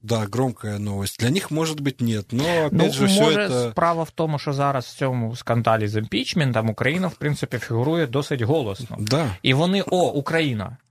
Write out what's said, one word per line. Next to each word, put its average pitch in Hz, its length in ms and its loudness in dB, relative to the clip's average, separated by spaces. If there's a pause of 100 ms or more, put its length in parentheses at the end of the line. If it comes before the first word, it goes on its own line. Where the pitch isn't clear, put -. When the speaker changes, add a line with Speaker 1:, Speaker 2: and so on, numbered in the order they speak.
Speaker 1:
да, 110 240 0
громкая 107 480 -4
новость. 101 400 -6
Для 117 100 2
них, 170 220 0
может 156 300 -2
быть, 139 200 -2
нет, 110 300 0
но, 123 120 0 (220)
опять 143 80 0
Speaker 2:
Ну, 165 200 4
Speaker 1:
же, 135 120 2
всё 196 160 4
Speaker 2:
може, 156 200 4
Speaker 1:
это 123 300 0
Speaker 2:
справа 165 320 0
в 151 80 -8
тому, 156 280 -2
що 147 140 -4
зараз 139 320 0
в - 120 -18
цьому 123 380 -2
скандалі 113 520 2
з 104 80 -4
імпічментом 117 760 0
Україна, 147 380 0
в - 80 -6
принципі, 143 420 -4
фігурує 139 500 0
досить 135 340 -2
голосно. 117 580 0
Speaker 1:
Да. 113 420 0
Speaker 2:
І 131 120 4
вони: 180 280 2
О, 180 260 2
Україна. 139 680 -2 (140)